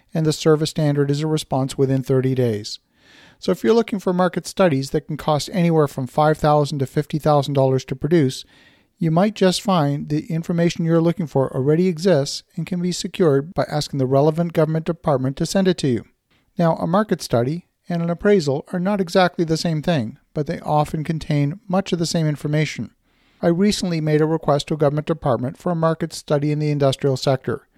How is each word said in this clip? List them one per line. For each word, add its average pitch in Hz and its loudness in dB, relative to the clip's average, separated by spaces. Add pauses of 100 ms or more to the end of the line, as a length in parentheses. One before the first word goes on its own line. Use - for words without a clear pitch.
(120)
and 160 0
the 156 2
service 156 2
standard 143 0
is 143 -2
a 156 -2
response 139 -4
within 135 2
thirty 131 0
days. 113 -2 (580)
So - -2
if 175 -6
you're 220 4
looking 226 0
for 190 -2
market 180 0
studies 139 0
that 156 -4
can 151 -8
cost 151 -2
anywhere 165 2
from 135 -6
five 151 2
thousand 151 2
to 131 -2
fifty - -4
thousand 147 2
dollars 131 2
to - -8
produce, 147 0 (540)
you 165 0
might 202 2
just 185 2
find 156 0
the 151 -4
information 170 -2
you're 165 4
looking 165 0
for 131 0
already 151 2
exists 160 0 (140)
and 165 -6
can 175 -4
be 180 -2
secured 165 0
by 143 0
asking 151 -4
the 131 0
relevant 156 2
government 160 0
department 139 -2
to 165 -4
send 196 0
it 180 2
to 147 -2
you. 113 0 (540)
Now, 165 2
a 175 -4
market 190 0
study 135 -2 (200)
and 170 -4
an 170 -2
appraisal 165 2
are 180 -2
not 196 -2
exactly 180 0
the 160 0
same 156 -2
thing, 135 -2 (160)
but 151 -4
they 170 -6
often 151 -2
contain 151 -2
much 190 -2
of 170 0
the 165 -2
same 165 0
information. 147 -2 (480)
I 180 0
recently 175 0
made 151 2
a 156 2
request 156 0
to 160 -2
a - -2
government 147 0
department 127 -2
for 180 -4
a 170 -2
market 160 -2
study 151 -2
in 151 0
the 151 0
industrial 139 2
sector. - -2